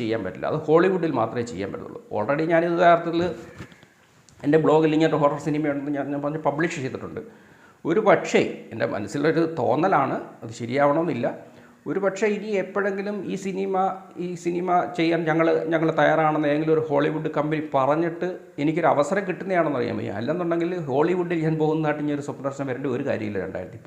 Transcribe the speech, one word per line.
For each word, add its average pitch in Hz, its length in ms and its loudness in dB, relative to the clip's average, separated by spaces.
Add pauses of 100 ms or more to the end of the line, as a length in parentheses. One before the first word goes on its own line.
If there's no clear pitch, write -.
ചെയ്യാൻ 110 240 -2
പറ്റില്ല. 76 260 -6
അത് 147 160 0
ഹോളിവുഡിൽ 165 540 4
മാത്രമേ 117 320 -2
ചെയ്യാൻ 95 200 -6
പറ്റുള്ളൂ. - 280 -12 (160)
Already 139 360 0
ഞാനിത് 170 320 2
യഥാർത്ഥത്തിൽ 170 380 4 (1200)
എൻ്റെ 151 180 6
ബ്ലോഗിൽ 151 320 6
ഇങ്ങനെ 160 160 4
ഒരു 156 100 2
ഹൊറർ 147 240 2
സിനിമയുണ്ടെന്ന് 147 520 -2
ഞാൻ, 139 160 -4
ഞാൻ 143 100 -4
പറഞ്ഞ് 151 240 -4
പബ്ലിഷ് 156 360 -2
ചെയ്തിട്ടുണ്ട്. 98 380 -8 (680)
ഒരു 175 180 2
പക്ഷേ 208 340 4 (320)
എൻ്റെ 113 120 -2 (100)
മനസ്സിലൊരു 143 480 0 (160)
തോന്നലാണ്, 139 560 2 (280)
അത് 113 160 -12
ശരിയാവണമെന്നില്ല. 143 680 0 (640)
ഒരു 170 160 -2
പക്ഷേ 190 300 0
ഇനി 202 140 -8 (140)
എപ്പോഴെങ്കിലും 202 520 -4 (160)
ഈ 190 120 -4
സിനിമ, 190 320 -4 (500)
ഈ - 20 -4 (160)
സിനിമ 175 260 -2 (280)
ചെയ്യാൻ 165 220 2 (100)
ഞങ്ങൾ, 165 180 4 (260)
ഞങ്ങൾ 160 160 2 (100)
തയ്യാറാണെന്ന് 151 520 4
ഏതെങ്കിലും 156 260 2
ഒരു 151 120 2
ഹോളിവുഡ് 151 480 0
കമ്പനി 151 240 0 (140)
പറഞ്ഞിട്ട് 160 520 0 (360)
എനിക്കൊരു 156 300 2
അവസരം 147 340 2
കിട്ടുന്നതാണെന്ന് 165 540 0
അറിയാൻ 107 200 -2
വയ്യ. 110 180 -6
അല്ലെന്നുണ്ടെങ്കിൽ 170 520 -2 (180)
ഹോളിവുഡിൽ 170 560 0
ഞാൻ 160 160 2
പോകുന്നതായിട്ട് 156 440 0
ഇനി 147 120 -2
ഒരു 143 100 -8
സ്വപ്നദർശനം 135 440 -6
വരേണ്ട 135 240 -4
ഒരു 139 140 -4
കാര്യമില്ല. 107 360 -4
രണ്ടായിരത്തി 92 420 -10